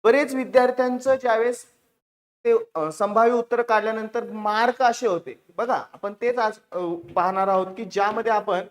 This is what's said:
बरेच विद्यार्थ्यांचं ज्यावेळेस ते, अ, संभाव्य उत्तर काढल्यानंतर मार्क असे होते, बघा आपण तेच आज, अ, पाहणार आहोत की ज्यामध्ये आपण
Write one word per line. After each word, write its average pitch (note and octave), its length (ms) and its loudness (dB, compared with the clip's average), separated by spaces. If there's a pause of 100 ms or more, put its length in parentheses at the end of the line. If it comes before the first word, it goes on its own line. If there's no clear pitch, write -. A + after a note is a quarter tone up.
बरेच C4+ 300 4
विद्यार्थ्यांचं B3 800 2
ज्यावेळेस A#3+ 520 0 (760)
ते, A#3 100 4 (200)
अ, D#3 180 -4
संभाव्य G#3 400 4
उत्तर A#3 300 0
काढल्यानंतर A3 640 -2
मार्क A3 580 0
असे A#3+ 240 2
होते, E3+ 380 -4 (120)
बघा A3+ 260 -2 (100)
आपण G3+ 200 -10
तेच A#3+ 260 -2
आज, G#3+ 200 -2 (140)
अ, F3 60 -6 (360)
पाहणार F#3+ 340 0
आहोत F#3+ 180 2 (100)
की A3+ 80 -10
ज्यामध्ये G#3+ 480 -2
आपण G#3 280 0 (100)